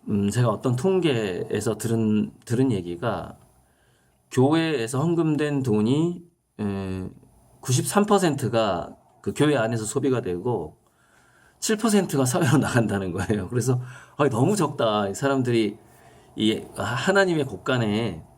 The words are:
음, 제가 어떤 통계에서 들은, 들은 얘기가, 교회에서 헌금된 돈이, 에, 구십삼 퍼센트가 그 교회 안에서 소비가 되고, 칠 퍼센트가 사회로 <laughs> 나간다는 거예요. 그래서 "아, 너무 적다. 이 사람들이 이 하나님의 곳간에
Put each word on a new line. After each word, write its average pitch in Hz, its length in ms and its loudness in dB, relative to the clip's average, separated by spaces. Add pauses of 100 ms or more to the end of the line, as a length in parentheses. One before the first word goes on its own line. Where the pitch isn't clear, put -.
음, 101 220 0
제가 123 180 2
어떤 120 280 0
통계에서 113 1000 0
들은, 107 540 0 (120)
들은 123 280 0
얘기가, 87 640 -6 (960)
교회에서 135 680 2
헌금된 151 640 0
돈이, 127 640 2 (360)
에, 98 480 -6 (520)
구십삼 202 460 0
퍼센트가 120 880 0 (240)
그 101 140 -6
교회 147 220 2
안에서 117 280 -2
소비가 127 380 0
되고, 90 540 -4 (840)
칠 - 180 0
퍼센트가 196 480 2
사회로 151 340 4
<laughs> - 0 -
나간다는 101 540 0
거예요. 92 380 -2
그래서 123 320 0 (340)
"아, 147 140 2
너무 135 260 2
적다. 110 520 0
이 98 60 -6
사람들이 123 600 0 (600)
이 107 260 0 (140)
하나님의 165 680 0
곳간에 107 800 -2 (140)